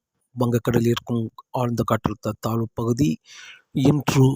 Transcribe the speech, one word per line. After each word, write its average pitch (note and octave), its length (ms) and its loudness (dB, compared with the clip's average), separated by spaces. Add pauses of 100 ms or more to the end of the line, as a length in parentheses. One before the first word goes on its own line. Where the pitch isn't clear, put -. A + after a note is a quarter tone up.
(360)
வங்கக்கடலில் A#2 540 0
இருக்கும் A#2 340 -2 (280)
ஆழ்ந்த A#2+ 320 -2
காற்றழுத்த G#2+ 560 -2
தாழ்வு A2+ 340 -2
பகுதி A#2+ 340 0 (720)
இன்று C#3 440 4 (100)